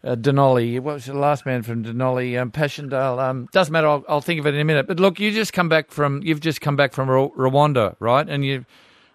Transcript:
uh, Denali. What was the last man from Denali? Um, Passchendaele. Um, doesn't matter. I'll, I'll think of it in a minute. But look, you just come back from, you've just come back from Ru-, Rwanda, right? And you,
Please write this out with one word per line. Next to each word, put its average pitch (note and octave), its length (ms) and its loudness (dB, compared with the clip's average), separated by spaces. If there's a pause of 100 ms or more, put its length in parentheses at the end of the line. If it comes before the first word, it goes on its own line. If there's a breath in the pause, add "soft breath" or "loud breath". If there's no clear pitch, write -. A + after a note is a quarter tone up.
uh, B2+ 100 -2
Denali. B2+ 640 2
What D3 160 -6
was B2 120 -12
the C3+ 80 -12
last C#3+ 300 0
man B2+ 180 -4
from A#2 200 -6
Denali? B2 580 -2
Um, B2 120 -6
Passchendaele. C3+ 680 -4
Um, C3 320 -4
doesn't F3 200 2
matter. D#3 160 4
I'll, D3 200 0
I'll D3 120 0
think E3+ 180 -2
of C#3+ 80 -2
it D3 80 0
in D3 60 -2
a D3+ 40 0
minute. D3+ 220 2
But F3 140 -2
look, F#3 180 4
you G#3 140 0
just G#3+ 200 -2
come E3+ 160 0
back D#3+ 220 0
from, C#3+ 320 -2
you've D3+ 180 -2
just D#3 200 -4
come D3 160 0
back C#3 160 2
from C3 180 -2
Ru-, C3 260 2
Rwanda, C3 640 2
right? C3 300 2
And C#3+ 160 -4
you, C3+ 200 -4 (500 soft breath)